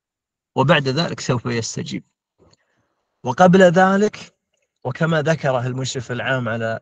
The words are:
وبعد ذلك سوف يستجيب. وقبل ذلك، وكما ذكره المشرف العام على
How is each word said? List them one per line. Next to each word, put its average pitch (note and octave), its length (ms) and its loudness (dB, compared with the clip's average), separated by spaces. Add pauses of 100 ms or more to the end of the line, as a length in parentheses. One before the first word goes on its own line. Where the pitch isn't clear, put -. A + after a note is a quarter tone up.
(560)
وبعد C#3 320 2
ذلك C#3+ 320 -4
سوف B2 260 -4
يستجيب. A#2+ 580 -8 (1200)
وقبل F3+ 380 6
ذلك، F#3+ 720 2 (500)
وكما D#3+ 380 -2
ذكره C3+ 460 -2
المشرف B2+ 440 -8
العام B2 380 -4
على A2+ 320 -6